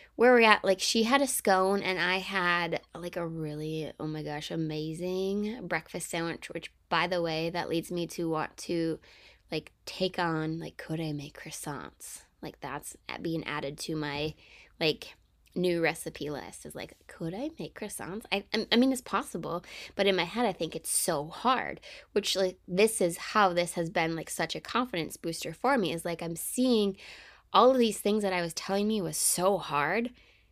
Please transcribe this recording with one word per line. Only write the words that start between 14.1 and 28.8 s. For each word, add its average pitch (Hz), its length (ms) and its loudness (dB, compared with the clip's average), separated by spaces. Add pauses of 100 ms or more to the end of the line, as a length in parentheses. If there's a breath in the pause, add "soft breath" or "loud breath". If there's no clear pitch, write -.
like, - 360 0 (400)
new 175 260 2
recipe 156 480 -2
list 131 360 -10
is, 156 100 -14
like, - 180 -10 (140)
could 165 260 -6
I 262 240 -6
make - 220 -10
croissants? 202 520 -10
I, 196 120 0 (100)
I, 214 180 -2
I - 40 6
mean, 262 160 6
it's 254 100 -4
possible, 175 600 -4 (320 loud breath)
but 196 100 2
in 196 100 6
my 170 100 2
head, 220 200 -2
I 190 80 0
think 160 220 -6
it's - 160 -6
so 156 360 0
hard, 233 520 -2 (320 loud breath)
which, - 240 0
like, 185 320 0
this 202 340 4
is 170 160 2
how 196 360 4
this 175 200 0
has 170 160 0
been, 165 260 0
like, 160 140 -8
such - 260 -4
a 180 60 -6
confidence 226 560 -2
booster 165 360 -6
for 269 240 2
me, 175 160 2
is, 165 120 -6
like, 170 160 -4
I'm 170 140 -4
seeing 220 640 2 (580 loud breath)
all 233 140 10
of 262 80 6
these 226 220 4
things 208 240 2
that 190 100 0
I 180 80 0
was 170 140 -4
telling 202 320 0